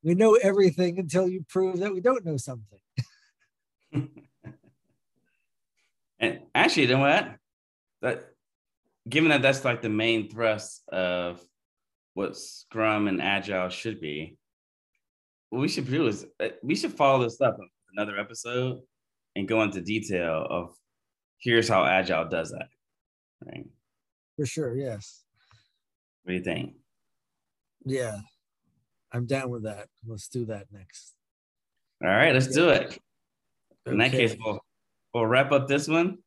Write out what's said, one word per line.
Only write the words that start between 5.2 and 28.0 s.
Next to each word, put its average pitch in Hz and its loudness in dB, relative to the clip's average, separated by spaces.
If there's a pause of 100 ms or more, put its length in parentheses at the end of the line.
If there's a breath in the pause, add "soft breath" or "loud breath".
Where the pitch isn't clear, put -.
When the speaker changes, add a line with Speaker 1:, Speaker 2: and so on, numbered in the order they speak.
Speaker 2:
And 113 -2 (140)
actually, 165 4
you 123 4
know 135 4
what? 147 2 (680)
That, - -6 (800)
given 156 4
that 139 4
that's, 135 2
like, 117 0
the 113 -4
main 110 0
thrust 110 -4
of 90 -4 (720)
what 95 -6
Scrum 107 -2
and 95 -2
Agile 95 -2
should 101 -8
be, 78 -10 (1120)
what 120 -4
we 147 0
should 127 -4
do 143 0
is, 104 -4 (140)
uh, 110 -4 (140)
we 147 -2
should - -6
follow 135 4
this 113 -4
up 120 2
in 92 -18 (300)
another 104 -6
episode 123 -6 (560)
and 98 -4
go 110 2
into 98 -4
detail 87 -4
of 85 -6 (640)
here's 117 2
how 95 4
Agile 87 2
does 82 -4
that, 78 -12 (760)
right? - -16 (720)
Speaker 1:
For 147 -2
sure, 127 -6
yes. 120 -10 (1000)
Speaker 2:
What 90 -8
do 92 -2
you 87 -6
think? 85 -6 (1120)
Speaker 1:
Yeah, 120 -4 (920)